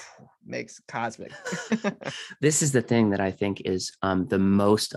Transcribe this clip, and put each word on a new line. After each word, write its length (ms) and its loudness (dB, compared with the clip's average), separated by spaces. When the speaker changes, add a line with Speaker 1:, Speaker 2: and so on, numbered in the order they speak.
Speaker 1:
<sighs> 300 -20
makes 440 -12
cosmic. 420 -8
<laughs> 600 -8
Speaker 2:
This 200 2
is 120 0
the 80 4
thing 300 4
that 100 0
I 100 0
think 300 -4
is, 300 -4
um, 260 0
the 120 0
most 580 4